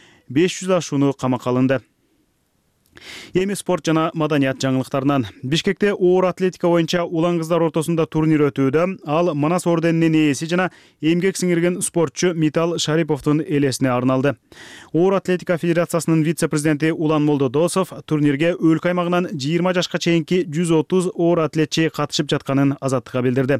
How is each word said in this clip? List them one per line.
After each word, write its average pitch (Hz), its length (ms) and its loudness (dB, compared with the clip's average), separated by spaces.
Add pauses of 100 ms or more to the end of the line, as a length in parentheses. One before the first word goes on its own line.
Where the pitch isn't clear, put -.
(280)
беш 165 320 0
жүз 185 160 0
ашууну 139 400 0
камакка 127 320 -4
алынды. 131 320 2 (1500)
Эми 190 240 -2
спорт 180 260 -4
жана 160 300 0
маданият 147 480 0
жаңылыктарынан. 135 640 0 (180)
Бишкекте 185 500 0
оор 185 360 2
атлетика 180 400 -2
боюнча 170 340 2
улан 170 380 0
кыздар 160 260 0
ортосунда 160 400 -2
турнир 156 400 2
өтүүдө. 143 580 0
Ал 160 300 0
Манас 156 320 0
орденинин 165 480 2
ээси 156 320 2
жана 175 220 0 (340)
эмгек 175 320 0
сиңирген 175 480 0
спортчу 170 520 -2
Митал 165 440 0
Шариповдун 151 640 0
элесине 139 480 0
арналды. 127 460 0 (560)
Оор 185 220 2
атлетика 180 440 -2
федерациясынын 165 640 0
вице-президенти 156 680 0
Улан 156 320 0
Молдодосов 147 680 0 (140)
турнирге 151 480 2
өлкө 160 380 2
аймагынан 175 400 0
жыйырма 170 420 -2
жашка 175 240 -2
чейинки 170 480 0
жүз 165 320 -2
отуз 180 380 0
оор 170 240 2
атлетчи 156 500 0
катышып 147 400 -4
жатканын 139 500 0
Азаттыкка 131 420 -4
билдирди. 131 380 0